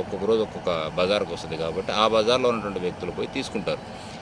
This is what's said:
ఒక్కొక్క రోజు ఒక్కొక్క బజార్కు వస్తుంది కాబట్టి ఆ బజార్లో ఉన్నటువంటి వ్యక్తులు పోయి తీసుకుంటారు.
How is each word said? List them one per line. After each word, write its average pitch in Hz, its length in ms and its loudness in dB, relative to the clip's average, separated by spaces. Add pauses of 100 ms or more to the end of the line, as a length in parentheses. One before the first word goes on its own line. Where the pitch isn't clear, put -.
ఒక్కొక్క 95 260 -4
రోజు 110 140 6
ఒక్కొక్క 82 540 -2
బజార్కు 92 400 2
వస్తుంది 80 220 -6
కాబట్టి 82 360 -2
ఆ 107 160 4
బజార్లో 117 400 4
ఉన్నటువంటి 104 300 0
వ్యక్తులు 90 320 -2
పోయి 98 180 -4
తీసుకుంటారు. 151 500 -4 (440)